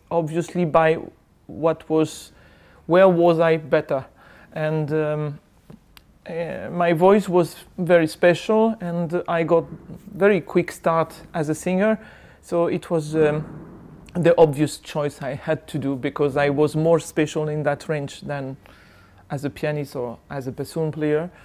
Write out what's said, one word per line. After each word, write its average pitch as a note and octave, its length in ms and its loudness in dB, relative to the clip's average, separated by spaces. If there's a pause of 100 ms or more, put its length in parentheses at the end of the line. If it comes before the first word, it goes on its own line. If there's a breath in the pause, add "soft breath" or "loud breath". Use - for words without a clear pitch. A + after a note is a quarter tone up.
obviously E3+ 560 -2
by D#3+ 320 4 (480)
what D#3+ 420 -4
was, D#3 440 -2 (560 soft breath)
where F#3 200 6
was E3+ 320 4
I E3 180 2
better. D3+ 480 -2 (480 loud breath)
And, D#3 380 -4
um, D3+ 480 -4 (880)
uh, D#3+ 440 -8
my F3 220 0
voice F#3+ 360 4
was E3+ 280 0 (200)
very E3+ 300 4
special, A3 760 2
and E3+ 460 -4
I E3+ 160 0
got E3 220 2 (500)
very F#3+ 260 2
quick E3+ 300 -2
start E3 420 -2 (200)
as D3+ 160 -2
a D#3 60 -2
singer. G3 440 0 (420 loud breath)
So E3+ 260 -2
it - 220 -4
was, D#3 260 -2
um, D3+ 520 0 (460)
the E3+ 240 4
obvious D3+ 400 4
choice - 440 -6
I C#3 140 -6
had - 320 -6
to - 100 -6
do C#3 180 -2
because C#3 400 -2
I C#3+ 140 2
was D3 260 0
more D#3+ 240 2
special D#3 480 -2
in D3+ 160 -4
that C#3+ 240 -4
range D3 340 -6
than C3+ 360 -10 (720 soft breath)
as C#3+ 160 -6
a C#3 40 -4
pianist D3+ 460 -6
or A#2+ 220 -8 (120)
as C#3 180 -10
a C3+ 40 -6
bassoon D#3 400 -6
player. D3+ 380 -2 (160 loud breath)